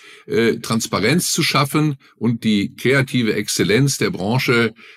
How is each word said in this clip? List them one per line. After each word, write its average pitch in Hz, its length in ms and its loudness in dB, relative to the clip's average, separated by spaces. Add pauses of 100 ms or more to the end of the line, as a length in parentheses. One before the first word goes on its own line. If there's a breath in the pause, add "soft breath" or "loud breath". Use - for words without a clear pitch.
(260 loud breath)
äh, 107 320 0
Transparenz 113 760 -2
zu 165 120 -2
schaffen 143 540 0 (180 soft breath)
und 113 280 -2
die 104 320 0
kreative 127 600 0
Exzellenz 107 640 0
der 101 120 -2
Branche 110 640 0 (240 loud breath)